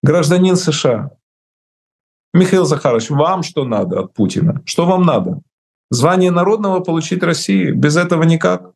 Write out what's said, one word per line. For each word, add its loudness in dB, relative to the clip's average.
Гражданин 2
С -2
Ш 0
А. -6
Михаил 4
Захарович, 0
вам 0
что -6
надо -4
от -8
Путина? -2
Что -2
вам 2
надо? 0
Звание 2
народного 0
получить -4
России? -2
Без 0
этого 2
никак. 0